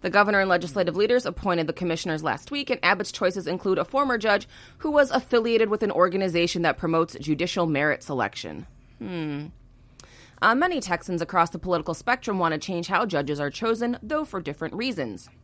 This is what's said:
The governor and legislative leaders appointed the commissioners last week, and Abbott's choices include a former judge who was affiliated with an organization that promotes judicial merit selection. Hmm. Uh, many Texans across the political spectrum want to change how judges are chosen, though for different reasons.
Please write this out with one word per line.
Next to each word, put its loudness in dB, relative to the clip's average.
The -2
governor 4
and 2
legislative 2
leaders 2
appointed -2
the -4
commissioners -4
last -2
week, -4
and -2
Abbott's 2
choices 0
include 0
a 0
former 0
judge 2
who -4
was 6
affiliated 2
with 0
an 0
organization 2
that 2
promotes 2
judicial 0
merit 0
selection. -4
Hmm. -6
Uh, 4
many 0
Texans -4
across 2
the -10
political -2
spectrum -2
want 2
to -4
change -6
how 2
judges -2
are -2
chosen, -2
though -4
for -8
different -8
reasons. -6